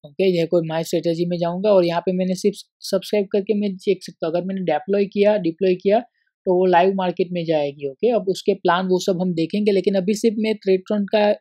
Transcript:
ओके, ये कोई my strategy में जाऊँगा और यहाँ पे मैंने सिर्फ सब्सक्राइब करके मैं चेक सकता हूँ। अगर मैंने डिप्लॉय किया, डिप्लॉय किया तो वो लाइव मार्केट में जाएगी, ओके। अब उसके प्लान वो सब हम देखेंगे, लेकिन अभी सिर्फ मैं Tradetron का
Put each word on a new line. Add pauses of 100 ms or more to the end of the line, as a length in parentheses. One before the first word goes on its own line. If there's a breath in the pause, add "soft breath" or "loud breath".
ओके,
ये
कोई
my
strategy
में
जाऊँगा
और
यहाँ
पे
मैंने
सिर्फ (240)
सब्सक्राइब
करके
मैं
चेक
सकता
हूँ।
अगर
मैंने
डिप्लॉय
किया,
डिप्लॉय
किया
तो
वो
लाइव
मार्केट
में
जाएगी,
ओके।
अब
उसके
प्लान
वो
सब
हम
देखेंगे,
लेकिन
अभी
सिर्फ
मैं
Tradetron
का (140)